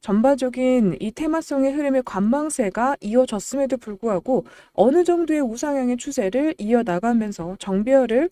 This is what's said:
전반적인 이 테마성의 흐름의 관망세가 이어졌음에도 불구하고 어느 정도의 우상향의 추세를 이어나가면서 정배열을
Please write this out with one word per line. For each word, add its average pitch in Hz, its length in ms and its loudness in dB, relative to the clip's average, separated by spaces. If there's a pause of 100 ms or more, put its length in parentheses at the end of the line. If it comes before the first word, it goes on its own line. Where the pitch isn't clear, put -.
전반적인 254 1000 2
이 220 140 -6
테마성의 302 640 -2
흐름의 277 300 0
관망세가 240 960 -2
이어졌음에도 254 760 -2
불구하고 214 680 -4 (280)
어느 277 320 4
정도의 339 360 2
우상향의 247 580 -2
추세를 262 600 -2
이어나가면서 214 1000 0
정배열을 240 720 2